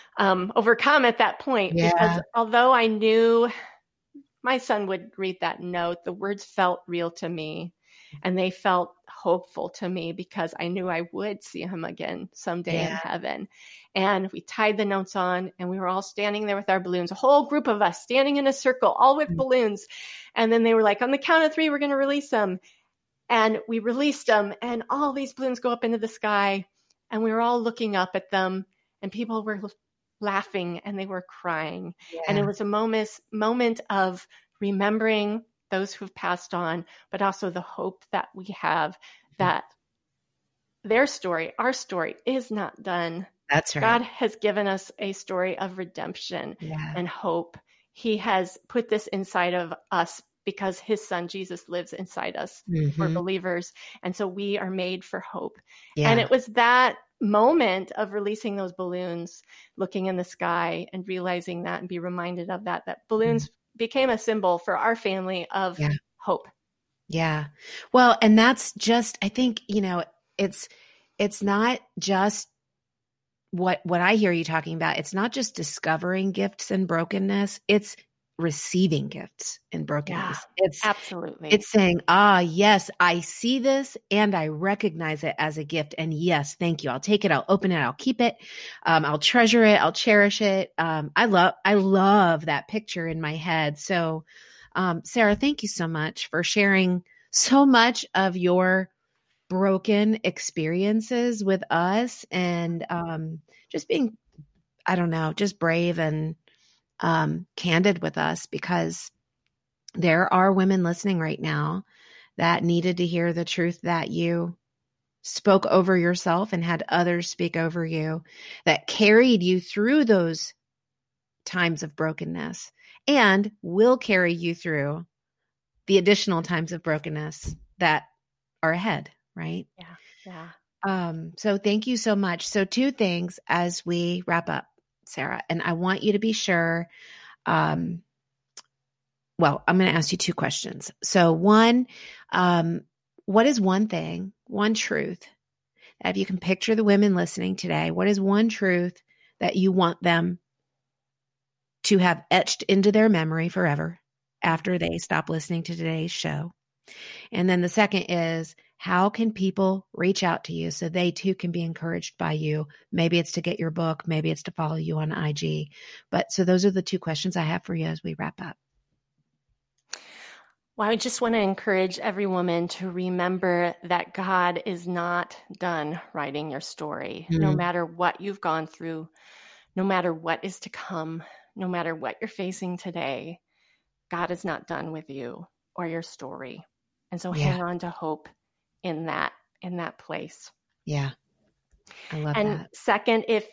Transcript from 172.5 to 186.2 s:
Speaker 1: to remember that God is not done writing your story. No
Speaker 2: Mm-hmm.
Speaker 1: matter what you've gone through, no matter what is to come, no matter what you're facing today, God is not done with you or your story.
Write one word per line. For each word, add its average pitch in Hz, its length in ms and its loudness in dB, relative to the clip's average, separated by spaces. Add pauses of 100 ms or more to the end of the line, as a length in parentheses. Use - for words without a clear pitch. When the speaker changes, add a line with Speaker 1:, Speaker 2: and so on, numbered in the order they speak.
Speaker 1:
to 185 220 -8
remember 180 840 0 (100)
that 175 280 -2
God 180 540 0
is 175 200 -8
not 175 480 -4 (240)
done 160 400 -4 (140)
writing 147 380 -8
your 139 100 -8
story. - 680 -10
No 160 180 4
Speaker 2:
Mm-hmm. 151 80 2
Speaker 1:
matter 175 300 -2
what 170 340 -2
you've 196 220 -10
gone 160 240 -2
through, 160 420 -10 (640)
no 190 100 -2
matter 180 280 0
what 165 320 -4
is 190 160 -10
to - 100 -16
come, 160 520 -10 (340)
no 190 100 -6
matter 170 280 -2
what 156 260 -8
you're 220 80 -8
facing 185 480 -8
today, 165 640 -8 (720)
God 175 200 -4
is 175 140 -8
not 165 220 -8
done 160 260 -8
with 156 160 -14
you 135 380 -14 (280)
or 175 120 -8
your 165 160 -6
story. - 600 -16 (480)